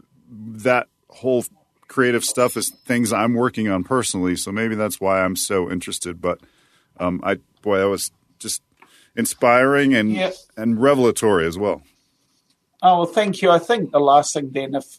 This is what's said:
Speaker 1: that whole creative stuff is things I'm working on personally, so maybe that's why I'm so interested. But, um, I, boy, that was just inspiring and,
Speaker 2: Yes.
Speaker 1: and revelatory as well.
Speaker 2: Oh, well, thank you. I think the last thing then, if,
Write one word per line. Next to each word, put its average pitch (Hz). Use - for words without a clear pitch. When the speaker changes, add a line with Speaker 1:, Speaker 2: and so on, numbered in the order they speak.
Speaker 1:
that 113
whole 123
creative 123
stuff 123
is -
things 120
I'm 113
working 117
on 92
personally, 92
so 98
maybe 110
that's 107
why 95
I'm 92
so 92
interested. 87
But, 87
um, 90
I, 98
boy, 101
that 98
was 95
just -
inspiring 131
and, 107
Speaker 2:
Yes. -
Speaker 1:
and 113
revelatory 117
as 87
well. 95
Speaker 2:
Oh, 180
well, 170
thank 202
you. 185
I 170
think 170
the 147
last 143
thing 143
then, 135
if, -